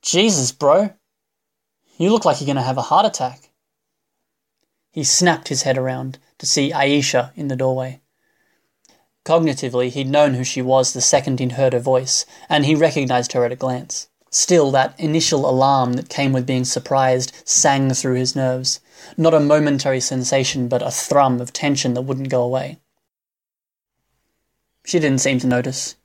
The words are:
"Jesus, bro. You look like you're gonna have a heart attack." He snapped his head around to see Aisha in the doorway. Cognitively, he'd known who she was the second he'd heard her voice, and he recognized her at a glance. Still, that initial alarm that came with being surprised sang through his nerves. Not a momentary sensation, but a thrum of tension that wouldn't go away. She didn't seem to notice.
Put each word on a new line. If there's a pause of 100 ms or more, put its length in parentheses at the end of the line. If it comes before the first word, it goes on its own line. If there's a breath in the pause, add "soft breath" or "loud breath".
"Jesus,
bro. (1040)
You
look
like
you're
gonna
have
a
heart
attack." (1400)
He
snapped
his
head
around (180)
to
see
Aisha
in
the
doorway. (1200)
Cognitively,
he'd
known
who
she
was
the
second
he'd
heard
her
voice, (240 loud breath)
and
he
recognized
her
at
a
glance. (220)
Still,
that
initial
alarm
that
came
with
being
surprised (140)
sang
through
his
nerves. (360 loud breath)
Not
a
momentary
sensation,
but
a
thrum
of
tension
that
wouldn't
go
away. (2000)
She
didn't
seem
to
notice. (100)